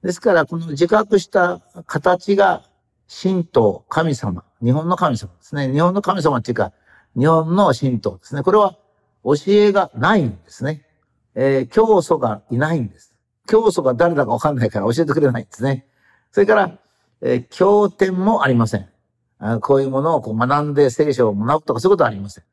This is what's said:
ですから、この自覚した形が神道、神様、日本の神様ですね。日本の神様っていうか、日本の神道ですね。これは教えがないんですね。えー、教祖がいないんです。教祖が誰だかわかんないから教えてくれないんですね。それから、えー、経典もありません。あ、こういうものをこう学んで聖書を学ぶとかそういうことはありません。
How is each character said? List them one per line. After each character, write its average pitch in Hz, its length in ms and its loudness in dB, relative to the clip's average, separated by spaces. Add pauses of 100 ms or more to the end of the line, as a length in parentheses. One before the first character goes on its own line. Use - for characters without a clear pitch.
で 180 100 -4
す - 80 -8
か 214 120 2
ら、 165 120 4
こ 170 140 -8
の 165 100 -10
自 156 180 0
覚 214 320 2
し - 100 -4
た 180 320 0 (260)
形 180 500 0
が 190 260 2 (460)
神 185 360 -2
道、 110 440 0
神 156 260 -2
様、 92 300 -8 (180)
日 120 100 2
本 156 160 0
の 180 80 0
神 147 200 0
様 101 160 -12
で - 80 -20
す - 140 -16
ね。 135 180 -2
日 143 80 0
本 175 140 2
の 202 80 -2
神 185 180 -2
様 143 180 0
っ 110 40 -6
て - 80 -10
い - 20 -2
う - 20 -2
か、 98 180 -4 (440)
日 131 100 2
本 160 280 2
の 185 180 2
神 123 280 -2
道 98 180 -6
で - 60 -20
す - 100 -14
ね。 143 80 -6
こ 185 100 0
れ 214 60 4
は 196 180 2 (480)
教 131 100 2 (140)
え 208 240 4
が 196 220 0
な 160 220 0
い 180 60 2
ん 120 80 -2
で 92 60 -14 (120)
す - 160 -12
ね。 151 200 -6 (500)
え 135 260 0
ー、 127 80 -6
教 214 340 2
祖 160 160 -2
が 110 320 -4
い 117 60 -4
な 156 180 0
い 147 60 -2
ん 110 80 -6
で - 100 -18
す。 - 160 -20 (320)
教 220 240 4
祖 170 120 -4
が 131 120 0
誰 170 200 0
だ 143 100 0
か 101 80 -4
わ 117 60 -2
か 151 120 -2
ん 143 60 -4
な 117 80 -2
い 104 60 0
か 104 100 -6
ら 110 120 0
教 151 100 -2
え 156 40 0
て 147 60 -4
く 156 80 -2
れ 139 100 2
な 120 80 -4
い 107 40 -8
ん - 40 -12
で - 60 -20
す - 100 -12
ね。 139 240 -4 (460)
そ 202 80 0
れ 196 60 4
か 214 80 4
ら、 185 240 0 (420)
え 123 140 -2
ー、 123 160 -4
経 202 380 2
典 190 260 -2
も 196 280 0
あ 135 60 0
り 127 60 2
ま 117 120 2
せ 104 120 -6
ん。 95 100 -10 (500)
あ、 110 200 -4
こ 139 180 0
う 135 60 2
い - 20 0
う 135 60 -4
も 135 120 -2
の 160 140 0
を 127 40 -2
こ 113 120 -10
う 110 40 -4
学 135 280 0
ん 147 100 -6
で 139 160 4
聖 147 220 -2
書 123 160 2
を 104 60 -2
学 123 260 -2
ぶ - 60 -18
と 127 80 -2
か 113 60 -4
そ 180 80 0
う 196 40 6
い - 20 6
う - 20 0
こ - 20 -10
と 160 60 2
は 113 60 0
あ - 20 -12
り 98 80 -12
ま 101 100 -12
せ - 100 -20
ん。 - 120 -20